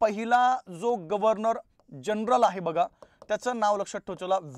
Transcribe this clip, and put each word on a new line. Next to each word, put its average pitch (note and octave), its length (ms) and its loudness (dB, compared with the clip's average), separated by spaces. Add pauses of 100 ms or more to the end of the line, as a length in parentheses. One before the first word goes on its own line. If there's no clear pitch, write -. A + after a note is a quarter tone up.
पहिला A#3 560 4 (240)
जो A#3 140 0 (160)
गव्हर्नर A3 480 2 (460)
जनरल A3 400 2
आहे F#3+ 160 2
बघा, E3+ 260 0 (420)
त्याचं A#3 300 -4
नाव G#3 180 2
लक्षात G3+ 240 -6
ठेवा, F#3 200 -10
चला, F#3 180 0 (200)